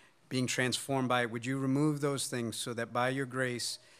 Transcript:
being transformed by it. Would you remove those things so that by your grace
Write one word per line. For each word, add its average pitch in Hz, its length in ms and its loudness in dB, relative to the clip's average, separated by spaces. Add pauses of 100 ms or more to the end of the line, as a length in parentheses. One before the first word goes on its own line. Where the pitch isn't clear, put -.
(280)
being 127 200 0
transformed 127 600 0
by 123 140 4
it. 120 80 0
Would 117 160 -6
you 135 140 -2
remove 139 420 2
those 139 240 0
things 117 300 -2
so - 180 -4
that 110 180 -4
by 123 180 2
your 135 180 -2
grace 123 500 -2 (220)